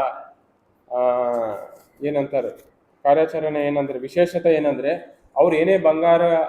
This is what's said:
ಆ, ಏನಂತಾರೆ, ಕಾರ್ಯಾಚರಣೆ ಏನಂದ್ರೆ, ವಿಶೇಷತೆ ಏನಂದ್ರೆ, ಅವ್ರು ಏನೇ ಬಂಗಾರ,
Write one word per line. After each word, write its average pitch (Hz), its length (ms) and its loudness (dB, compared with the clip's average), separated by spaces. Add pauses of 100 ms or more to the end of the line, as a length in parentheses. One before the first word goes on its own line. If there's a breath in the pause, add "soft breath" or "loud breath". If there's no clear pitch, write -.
(920)
ಆ, 123 60 -2 (1040)
ಏನಂತಾರೆ, 139 460 -4 (540)
ಕಾರ್ಯಾಚರಣೆ 156 640 0
ಏನಂದ್ರೆ, 139 320 -4
ವಿಶೇಷತೆ 170 560 0
ಏನಂದ್ರೆ, 147 640 -4 (180)
ಅವ್ರು 165 180 4
ಏನೇ 180 220 2
ಬಂಗಾರ, 170 580 2 (140)